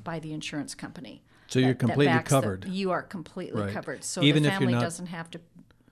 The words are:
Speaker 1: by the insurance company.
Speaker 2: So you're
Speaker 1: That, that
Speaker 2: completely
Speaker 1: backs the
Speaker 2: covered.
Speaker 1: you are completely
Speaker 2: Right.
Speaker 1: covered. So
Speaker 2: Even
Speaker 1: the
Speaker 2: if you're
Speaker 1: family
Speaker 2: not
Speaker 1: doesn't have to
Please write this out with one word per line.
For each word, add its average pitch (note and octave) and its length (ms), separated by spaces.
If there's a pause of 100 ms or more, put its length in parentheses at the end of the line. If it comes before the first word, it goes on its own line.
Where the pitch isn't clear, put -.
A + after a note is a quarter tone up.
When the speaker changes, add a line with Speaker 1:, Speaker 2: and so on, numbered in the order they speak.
Speaker 1:
by E3 160
the D#3 120
insurance D#3 440
company. - 460 (260)
Speaker 2:
So - 100
you're C3 120
Speaker 1:
That, B2 80
that - 20
Speaker 2:
completely B2+ 260
Speaker 1:
backs D#3+ 240
the C#3 100
Speaker 2:
covered. G2 280
Speaker 1:
you F#3+ 240
are D#3+ 100
completely F#3 600
Speaker 2:
Right. - 100
Speaker 1:
covered. D#3 320
So - 180
Speaker 2:
Even D3 220
Speaker 1:
the C#3+ 60
Speaker 2:
if - 20
you're - 80
Speaker 1:
family B2 140
Speaker 2:
not A#2+ 80
Speaker 1:
doesn't F3 240
have E3 260
to E3+ 80 (520)